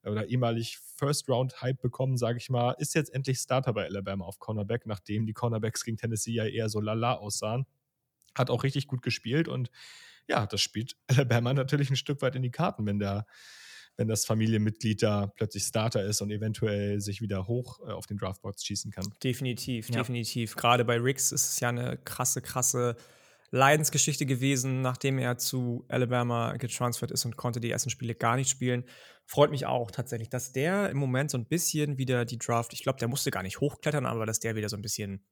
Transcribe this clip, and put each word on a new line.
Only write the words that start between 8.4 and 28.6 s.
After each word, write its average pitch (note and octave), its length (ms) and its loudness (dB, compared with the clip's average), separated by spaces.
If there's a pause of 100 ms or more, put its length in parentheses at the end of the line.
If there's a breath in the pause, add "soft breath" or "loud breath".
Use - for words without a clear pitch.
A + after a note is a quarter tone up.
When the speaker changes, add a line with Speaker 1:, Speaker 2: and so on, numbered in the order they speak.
Speaker 1:
auch B2 140 0
richtig C3+ 240 -2
gut B2 140 -4
gespielt C#3 440 0
und B2+ 240 -4 (560 loud breath)
ja, - 200 2
das G2+ 140 -2
spielt - 420 -2
<laughs> - 40 -18
Alabama A#2+ 480 4
natürlich C#3 340 2
ein C#3 60 0
Stück C#3 260 -2
weit C3+ 140 0
in C3 80 -2
die B2+ 80 -2
Karten, C3+ 340 -2
wenn G2+ 140 2
der, G2+ 280 0 (720 loud breath)
wenn A2 120 0
das A2 160 2
Familienmitglied A2 800 4
da G#2 240 4
plötzlich G2+ 340 -4
Starter A2 400 0
ist G#2 180 0
und G#2 120 -4
eventuell G#2 680 0
sich G2 200 -6
wieder G2 260 -2
hoch, B2 400 -4
äh, G#2+ 60 -8
auf F2+ 140 -8
den G#2 100 -6
Draftboards G2 480 -8
schießen G#2 260 -6
kann. F#2+ 160 -8 (160)
Speaker 2:
Definitiv, B2 680 -2
Speaker 3:
Ja. A#2 100 0
Speaker 2:
definitiv. A#2 580 -2
Gerade B2 280 6
bei A#2+ 120 4
Riggs B2 340 2
ist - 180 0
es - 120 -2
ja B2 80 2
eine A#2+ 280 -2
krasse, - 460 -2
krasse B2 540 0 (580 loud breath)
Leidensgeschichte C#3+ 680 6
gewesen, C3 560 0
nachdem C3 380 0
er B2 180 0
zu A#2+ 520 -2
Alabama A#2+ 680 2
getransfert A#2+ 540 -2
ist - 160 -2
und A#2 100 -4
konnte A#2 240 -2
die A2+ 100 -2
ersten A#2 200 -2
Spiele A#2 240 -6
gar A#2+ 220 2
nicht C3+ 120 0
spielen. B2 360 -2 (420 loud breath)